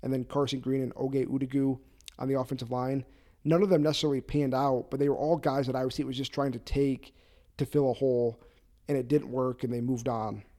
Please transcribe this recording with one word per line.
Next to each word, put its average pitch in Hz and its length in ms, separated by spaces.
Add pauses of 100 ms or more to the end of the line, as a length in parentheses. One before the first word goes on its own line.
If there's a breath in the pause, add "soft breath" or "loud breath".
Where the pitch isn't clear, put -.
and 131 100
then 131 120
Carson 139 340
Green 131 240
and 120 140
Oge 131 320
Udugu 135 500 (400 soft breath)
on 131 80
the 135 80
offensive 127 380
line. 127 320 (400 soft breath)
None 165 180
of 208 60
them 160 160
necessarily 147 360
panned 135 340
out, 131 360
but 135 80
they 143 100
were 139 80
all 156 200
guys 139 320
that 127 80
Iowa 131 160
State 143 160
was 131 80
just 131 160
trying 139 180
to 120 80
take - 560 (440 soft breath)
to 147 60
fill 139 280
a - 20
hole, 120 480 (460 soft breath)
and 143 100
it 127 80
didn't 143 240
work, 127 320
and 120 100
they 120 80
moved 120 280
on. 110 340 (160)